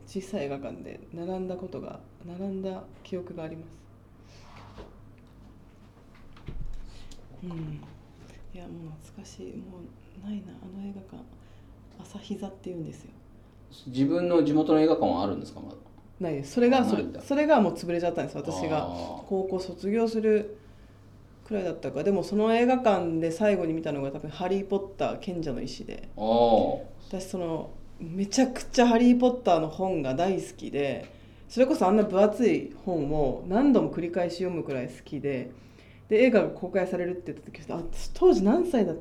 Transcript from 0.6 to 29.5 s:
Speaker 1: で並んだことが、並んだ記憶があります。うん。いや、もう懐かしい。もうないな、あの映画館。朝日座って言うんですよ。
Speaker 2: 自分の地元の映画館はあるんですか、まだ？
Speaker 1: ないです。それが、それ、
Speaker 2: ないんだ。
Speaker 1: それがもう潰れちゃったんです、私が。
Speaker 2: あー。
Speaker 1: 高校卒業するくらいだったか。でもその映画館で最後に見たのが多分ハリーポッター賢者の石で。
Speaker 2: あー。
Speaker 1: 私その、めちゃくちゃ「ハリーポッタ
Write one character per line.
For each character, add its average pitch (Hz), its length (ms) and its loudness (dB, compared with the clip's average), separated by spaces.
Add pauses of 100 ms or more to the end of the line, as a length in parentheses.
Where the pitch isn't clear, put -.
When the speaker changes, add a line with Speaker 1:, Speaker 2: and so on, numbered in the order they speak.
Speaker 1:
で - 160 -16 (140)
並 170 240 -8
ん 185 100 -6
だ 180 80 -8
こ 180 120 -10
と 139 140 -10
が、 - 180 -12 (260)
並 180 200 -10
ん 190 160 -6
だ 190 220 -8 (200)
記 - 140 -8
憶 175 180 -10
が 165 80 -10
あ 160 40 -8
り 165 80 -12
ま 160 80 -14
す。 - 60 -20 (3750)
う 180 40 -10
ん。 - 20 -10
い 175 40 -10 (1040)
や、 220 60 -14
も 175 60 -14
う - 20 -12 (300)
懐 - 220 -18
か - 60 -18
し - 140 -16
い。 - 140 -12
も 185 220 -14 (440)
う 202 40 -12
な 208 60 -8
い 202 40 -6
な、 180 240 -12
あ 190 160 -16
の 196 100 -10
映 196 80 -10
画 196 220 -16
館。 - 60 -16 (760)
朝 - 180 -16
日 202 160 -10
座 196 120 -10
っ 185 40 -10
て - 180 -14
言 180 60 -10
う - 20 -10
ん 160 80 -8
で 147 80 -12
す - 100 -18
よ。 - 80 -20 (760)
Speaker 2:
自 131 180 0
分 175 240 2
の 165 140 6
地 147 100 2
元 156 200 4
の 156 60 8
映 156 80 6
画 165 80 6
館 - 120 2
は 90 160 0
あ 101 40 0
る 95 80 -2
ん - 40 -6
で - 60 -10
す - 80 -16
か、 - 60 -16
ま - 100 -14
だ？ - 60 -18 (440)
Speaker 1:
な 175 120 -4
い - 20 -4
で 139 100 -6
す。 - 100 -14
そ 247 80 2
れ 240 80 8
が、 262 140 6
そ 208 120 2
れ、 - 80 0
Speaker 2:
な - 60 -6
い - 20 -12
ん - 20 -12
だ。 - 80 -12
Speaker 1:
そ - 140 -2
れ 294 120 4
が 285 140 8
も 180 80 4
う - 40 -4
潰 175 180 -6
れ 170 100 0
ち 175 40 0
ゃ 170 60 0
っ - 20 -2
た 160 100 -2
ん - 20 -4
で 151 60 -8
す、 151 60 -10
私 143 300 -4
が。 156 180 0
Speaker 2:
あ 90 40 -6
ー。 85 380 -8
Speaker 1:
高 190 180 0
校 190 140 -2
卒 185 320 -6
業 226 160 2
す 220 120 -2
る 214 380 2 (880)
く - 80 -10
ら 202 80 -2
い - 20 -4
だ 170 100 -4
っ - 60 -10
た 131 120 -6
か。 147 120 -4
で 202 80 2
も 185 120 2
そ - 120 -4
の 214 180 4
映 233 120 4
画 254 140 4
館 175 400 2
で 165 120 0
最 208 240 2
後 175 100 0
に 160 80 0
見 160 80 -4
た 156 100 -4
の 143 100 -4
が 135 100 -4
多 147 80 -8
分 151 100 -10
ハ 180 180 -6
リ 196 140 0
ー 196 60 -8
ポ 196 100 0
ッ - 20 0 (180)
タ 120 160 -2
ー - 60 -8
賢 175 240 -6
者 143 100 -4
の 123 80 -6
石 - 240 -10
で。 - 320 -12
Speaker 2:
あ - 20 -8
ー。 113 600 6 (300)
Speaker 1:
私 185 160 -8
そ - 120 -8
の、 165 320 -6 (300)
め 180 260 -4
ち 202 160 2
ゃ 254 60 6
く - 160 -6
ち - 180 2
ゃ 240 60 8
「ハ 233 100 6
リ 247 160 8
ー 240 60 4
ポ 247 100 6
ッ - 60 0
タ 180 220 4